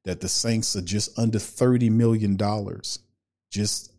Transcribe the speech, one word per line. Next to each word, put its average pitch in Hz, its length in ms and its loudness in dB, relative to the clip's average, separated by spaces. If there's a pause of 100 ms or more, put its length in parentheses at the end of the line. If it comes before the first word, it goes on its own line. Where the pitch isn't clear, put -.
that 90 160 -6
the 95 80 -4
Saints 113 440 0
are 101 60 -4
just 95 380 -4
under 110 200 2
thirty 123 520 2
million 110 460 4
dollars, 104 640 -4 (500)
just - 480 -4